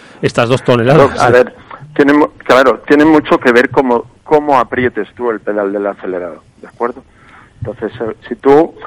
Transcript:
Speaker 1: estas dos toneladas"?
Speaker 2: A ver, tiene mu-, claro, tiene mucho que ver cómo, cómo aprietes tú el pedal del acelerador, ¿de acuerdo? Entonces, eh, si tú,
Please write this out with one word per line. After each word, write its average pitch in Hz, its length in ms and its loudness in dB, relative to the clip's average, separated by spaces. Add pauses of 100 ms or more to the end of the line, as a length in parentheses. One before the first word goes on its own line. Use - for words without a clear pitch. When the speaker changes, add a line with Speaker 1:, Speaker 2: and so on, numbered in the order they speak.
(200)
Speaker 1:
estas 123 300 -2
dos 127 140 0
toneladas"? 131 540 2
Speaker 2:
A 135 120 2
ver, 123 240 2 (420)
tiene 143 160 2
mu-, 147 160 2 (160)
claro, 127 420 2
tiene 151 200 2
mucho 156 320 2
que 127 140 0
ver 117 180 2
cómo, 123 340 -2 (180)
cómo 147 360 0
aprietes 120 580 -4
tú 123 140 -6
el 107 100 -6
pedal 104 320 -4
del 101 140 -4
acelerador, 90 540 -10 (200)
¿de - 80 -20
acuerdo? 123 340 -8 (640)
Entonces, 107 320 -10
eh, 110 160 -8 (140)
si 123 80 -10
tú, 143 380 2 (120)